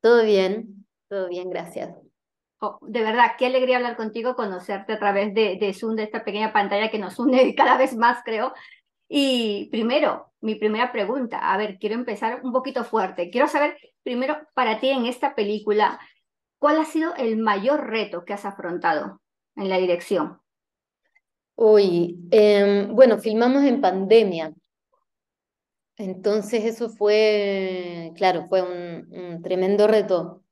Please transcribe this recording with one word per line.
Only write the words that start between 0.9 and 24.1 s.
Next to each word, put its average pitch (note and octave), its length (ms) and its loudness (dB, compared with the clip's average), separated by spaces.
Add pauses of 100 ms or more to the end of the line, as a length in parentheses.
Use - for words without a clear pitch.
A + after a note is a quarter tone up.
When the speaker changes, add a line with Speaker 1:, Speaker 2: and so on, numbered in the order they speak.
Speaker 1:
todo F#3+ 200 -6
bien, F3+ 220 -10
gracias. - 440 -10 (640)
Speaker 2:
Oh, G#3 240 -8
de A3 200 -6
verdad, A3+ 360 4
qué B3 80 2
alegría B3+ 300 2
hablar B3 200 -4
contigo, A3+ 380 -6
conocerte G3+ 580 -6
a G#3+ 60 -4
través G3+ 340 0
de, G3+ 260 2
de G3+ 140 0
Zoom, A3 220 -6
de A3 80 -4
esta G#3+ 220 -8
pequeña G#3+ 280 -4
pantalla G#3 380 0
que G#3+ 80 -4
nos G3 200 -8
une B3+ 360 4
<laughs> - 20 -6
cada A#3+ 220 4
vez C4 180 2
más, A#3 280 2
creo. A3 280 -4 (560)
Y A#3+ 600 0
primero, A#3+ 680 -2
mi A3 160 -4
primera G#3+ 360 -2
pregunta, A#3 600 -4
a F#3+ 40 0
ver, G3 220 -6
quiero G#3+ 160 -4
empezar A#3+ 480 -6
un B3+ 100 -8
poquito B3+ 320 -2
fuerte. F#3 460 -4
Quiero B3+ 160 2
saber, D4 300 0 (260)
primero, B3+ 340 -4 (180)
para A3 260 -2
ti C4 80 0
en C4 180 0
esta B3+ 280 -4
película, G#3 640 -2 (600)
¿cuál D4+ 200 2
ha D#4 60 0
sido D#4+ 320 -4
el A3+ 220 -2
mayor A3+ 500 0
reto G3+ 380 -6
que G3+ 80 -6
has G3+ 100 -12
afrontado F3 760 -4 (360)
en G3 140 -6
la F#3 80 2
dirección? F3 640 -2 (1160)
Speaker 1:
Uy, F#3+ 600 4 (120)
em, G3+ 640 4
bueno, A3+ 240 8
filmamos B3 460 2
en B3 160 2
pandemia. F#3 720 2 (1400)